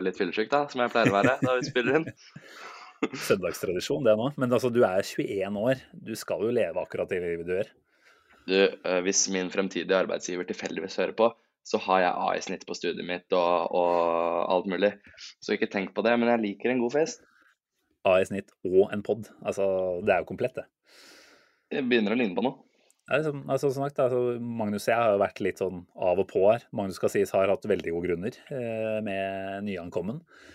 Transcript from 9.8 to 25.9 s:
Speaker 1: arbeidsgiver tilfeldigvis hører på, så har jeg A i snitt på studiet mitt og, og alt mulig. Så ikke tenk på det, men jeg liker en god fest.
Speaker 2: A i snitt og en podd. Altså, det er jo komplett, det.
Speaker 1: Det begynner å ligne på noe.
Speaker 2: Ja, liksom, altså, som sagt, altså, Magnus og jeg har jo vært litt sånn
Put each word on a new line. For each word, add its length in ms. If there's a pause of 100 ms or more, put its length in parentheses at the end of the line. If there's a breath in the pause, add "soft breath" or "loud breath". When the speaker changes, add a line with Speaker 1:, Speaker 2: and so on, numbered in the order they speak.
Speaker 1:
arbeidsgiver 480
tilfeldigvis 560
hører 160
på, 140 (360 soft breath)
så 140
har 240
jeg 100
A 220
i 80
snitt 240
på 80
studiet 320
mitt 240
og, 400
og 800
alt 160
mulig. 240 (480 loud breath)
Så 160
ikke 160
tenk 240
på 80
det, 160
men 80
jeg 160
liker 260
en 140
god 80
fest. 320 (800 soft breath)
Speaker 2:
A 160
i 80
snitt 240 (160)
og 240
en 100
podd. 380
Altså, 260 (380)
det 100
er 80
jo 60
komplett, 320
det. 80 (1040 loud breath)
Speaker 1:
Det 160
begynner 240
å 80
ligne 160
på 80
noe. 160 (480 soft breath)
Speaker 2:
Ja, 120
liksom, 260
altså, 240
som 160
sagt, 160
altså, 400
Magnus 460
og 20
jeg 80
har 160
jo 80
vært 160
litt 240
sånn 220 (100)